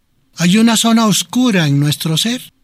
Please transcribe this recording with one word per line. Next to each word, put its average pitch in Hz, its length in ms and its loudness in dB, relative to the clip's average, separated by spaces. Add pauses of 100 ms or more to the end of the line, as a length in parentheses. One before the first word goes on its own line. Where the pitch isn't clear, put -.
(360)
Hay 175 220 2
una 226 200 2
zona 226 280 2
oscura 208 640 0
en 143 120 0
nuestro 151 380 -2
ser 240 360 -6 (100)